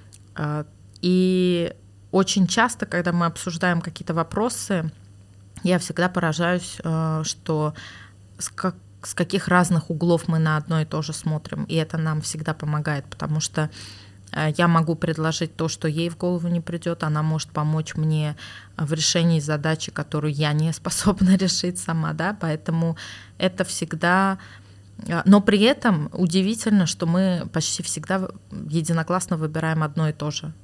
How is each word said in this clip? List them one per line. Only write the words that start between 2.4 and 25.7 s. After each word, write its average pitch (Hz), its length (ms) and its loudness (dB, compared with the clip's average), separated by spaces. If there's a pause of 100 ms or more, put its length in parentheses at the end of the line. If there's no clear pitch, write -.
часто, 226 380 2
когда 175 260 -2
мы 170 140 2
обсуждаем 170 560 0
какие-то - 320 -8
вопросы, 165 800 -2 (720)
я 180 160 4
всегда 170 300 0
поражаюсь, 175 760 0
э, 160 420 0
что 151 480 -2 (640)
с - 120 -8
как-, - 260 -4 (260)
с - 140 -10
каких 175 320 -2
разных 180 420 4
углов 170 380 2
мы 160 120 2
на 156 180 2
одно 156 240 0
и 156 40 0
то 156 160 -4
же 156 120 -6
смотрим. 151 500 -4
И - 120 -6
это 160 220 -2
нам 156 240 -2
всегда 156 320 -6
помогает, 151 520 -4
потому 151 340 -4
что, 151 300 -2 (640)
э, 151 260 -2
я 175 100 4
могу 165 280 4
предложить 160 600 -2
то, 160 120 -2
что - 200 -4
ей 165 220 -2
в 165 80 -10
голову 180 320 -2
не 170 120 0
придёт, 170 420 -4
она 151 200 0
может 156 260 -2
помочь 156 460 -2
мне 156 400 0 (420)
в 151 160 -2
решении 165 460 2
задачи, 151 520 -2
которую 151 420 -4
я 147 200 0
не 156 200 2
<laughs> - 0 -
способна 196 640 4
решить 180 440 0
сама, 156 340 -2
да, 175 260 -2
поэтому 165 560 0 (440)
это 185 240 0
всегда, 185 760 0 (680)
э, 165 180 -2
но 202 160 10
при 208 200 2
этом 214 520 2